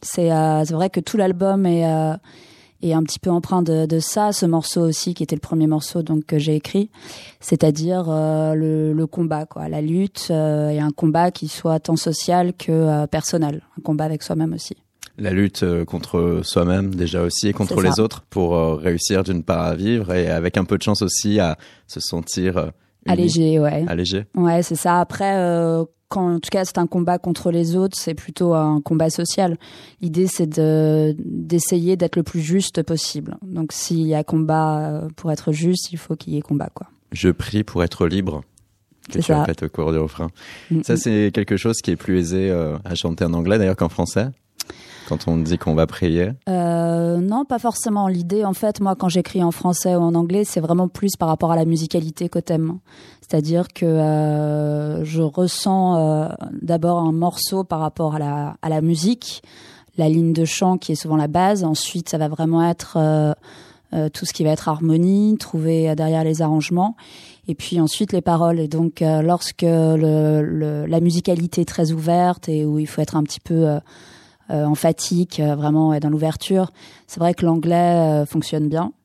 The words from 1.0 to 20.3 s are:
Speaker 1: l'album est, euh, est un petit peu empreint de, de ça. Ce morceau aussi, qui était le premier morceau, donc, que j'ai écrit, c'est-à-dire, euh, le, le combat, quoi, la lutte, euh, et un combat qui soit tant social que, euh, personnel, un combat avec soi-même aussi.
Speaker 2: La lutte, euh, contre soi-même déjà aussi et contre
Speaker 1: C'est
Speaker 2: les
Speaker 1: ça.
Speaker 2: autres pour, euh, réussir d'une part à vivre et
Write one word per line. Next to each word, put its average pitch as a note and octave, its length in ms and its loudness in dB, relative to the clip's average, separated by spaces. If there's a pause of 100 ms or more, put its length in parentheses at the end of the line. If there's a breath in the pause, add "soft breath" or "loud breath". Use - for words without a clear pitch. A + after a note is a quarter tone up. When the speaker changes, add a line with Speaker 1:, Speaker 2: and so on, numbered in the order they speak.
Speaker 1:
l'album F#3+ 520 2
est, E3+ 180 4
euh, D#3+ 300 0 (680 loud breath)
est E3 120 0
un D#3+ 100 2
petit - 160 -6
peu F#3+ 100 -2
empreint F3 320 0
de, D#3+ 240 2
de D#3+ 140 0
ça. G#3 320 0
Ce G3 160 0
morceau E3 340 0
aussi, E3 320 0
qui - 80 -6
était D#3 140 -4
le D3 60 -4
premier D#3+ 260 2
morceau, D#3 340 -2
donc, D#3 240 -2
que D#3 140 0
j'ai D3+ 160 2
écrit, G3 340 -2 (500 loud breath)
c'est-à-dire, E3 720 2
euh, D#3 460 0
le, D#3 380 2
le D#3+ 140 0
combat, D#3 380 -2
quoi, D#3+ 240 -10
la D#3 120 -4
lutte, F3 500 -2
euh, D3+ 380 2
et D3+ 100 0
un D3+ 100 0
combat E3 400 2
qui E3 180 -6
soit D#3+ 320 -2
tant E3 180 -2
social F3+ 560 0
que, - 180 -4
euh, D#3 340 2
personnel, D#3 560 -2 (160)
un D#3+ 60 -14
combat D#3 220 -2
avec D#3 180 -4
soi-même D#3+ 300 -2
aussi. E3 220 -10 (440)
Speaker 2:
La G#2 140 -2
lutte, G2 280 2
euh, E2+ 240 0
contre E2+ 580 0
soi-même F#2 520 2
déjà F2 260 -2
aussi F2 260 -2
et G2+ 60 2
contre G2 220 -2
Speaker 1:
C'est F#2+ 120 4
Speaker 2:
les F2+ 60 4
Speaker 1:
ça. A2 80 0
Speaker 2:
autres A2 280 -4
pour, F2 260 0
euh, D#2+ 200 2
réussir F2 480 0
d'une F2 200 -2
part E2 220 0
à E2 100 0
vivre G2+ 380 0
et F2 180 0